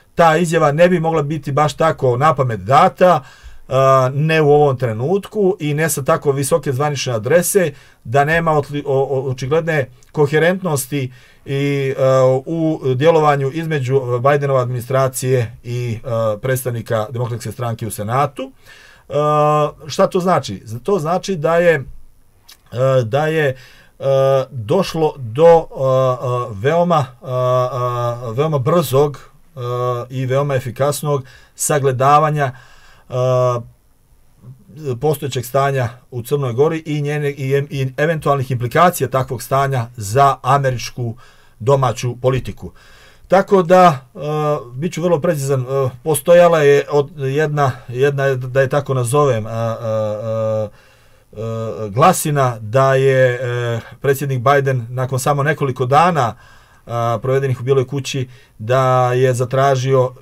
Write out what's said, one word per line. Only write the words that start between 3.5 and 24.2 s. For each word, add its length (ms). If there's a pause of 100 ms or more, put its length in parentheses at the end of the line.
e, 60 (400)
ne 280
u 100
ovom 260
trenutku 840
i 140
ne 160
sa 140
tako 280
visoke 420
zvanične 400
adrese, 580 (320)
da 220
nema 260
otli-, 340
o-, 240
o-, 220
očigledne 580 (220)
koherentnosti 1000 (340)
i, 520
e, 60 (420)
u 360 (140)
djelovanju 580
između 480 (180)
Bidenove 420
administracije 1000
i, 400
e, 380
predstavnika 680
Demokratske 420
stranke 360
u 40
Senatu. 600 (580)
E, 40 (760)
šta 200
to 120
znači? 440 (200)
To 160
znači 360
da 200
je, 200
e, 80 (1200)
da 240
je, 200
e, 80 (960)